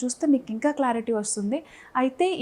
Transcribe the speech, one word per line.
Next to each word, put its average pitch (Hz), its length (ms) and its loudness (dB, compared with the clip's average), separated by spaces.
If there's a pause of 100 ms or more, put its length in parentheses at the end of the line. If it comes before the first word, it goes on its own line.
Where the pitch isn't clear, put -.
చూస్తే 247 220 -4
మీకు 269 260 4
ఇంకా 233 180 0
క్లారిటీ 233 420 -2
వస్తుంది. 208 460 -2 (380)
అయితే 262 300 2 (160)